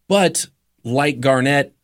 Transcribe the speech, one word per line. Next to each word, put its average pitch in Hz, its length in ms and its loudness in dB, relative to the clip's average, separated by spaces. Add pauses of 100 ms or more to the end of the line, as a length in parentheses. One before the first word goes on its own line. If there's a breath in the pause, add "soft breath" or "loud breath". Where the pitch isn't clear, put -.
but 185 400 0 (360)
like 131 360 -2
Garnett, 135 540 0 (100)